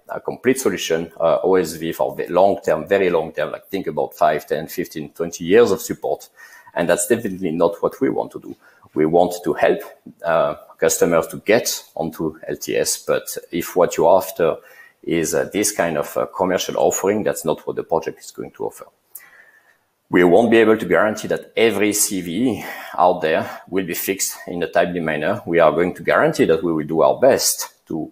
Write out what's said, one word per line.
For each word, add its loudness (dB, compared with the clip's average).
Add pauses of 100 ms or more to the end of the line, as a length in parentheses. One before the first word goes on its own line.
(100)
a -10
complete -2
solution, -2
uh, 2
O 2
S 0
V -6
for -4
ve-, -6
long-term, 2
very 2
long-term, -2
like, -14
think -6
about -6
five, 0
ten, -4
fifteen, -8
twenty -8
years 4
of 0
support. -6 (460)
And -2
that's 2
definitely -2
not 0
what -2
we 2
want -4
to -14
do. -16 (400)
We 2
want 2
to -2
help, 2 (460)
uh, 0 (240)
customers 2
to -12
get 0 (100)
onto -6
L -6
T -8
S, -2
but -4 (140)
if -6
what 2
you're 6
after 0 (460)
is, -2
uh, 0
this -2
kind -2
of, -6
uh, 0
commercial -2
offering, 2
that's -4
not -4
what -6
the -6
project -4
is -20
going -14
to -10
offer. -12 (1200)
We 6
won't 6
be 6
able 6
to -6
guarantee 0
that -4
every 2
C -2
V -2
E -4 (320)
out 4
there -2
will -2
be -6
fixed -4 (100)
in -6
a -2
timely 0
manner. -2
We 2
are 6
going 0
to -14
guarantee 2
that 2
we 0
will -2
do 0
our 4
best 0
to -8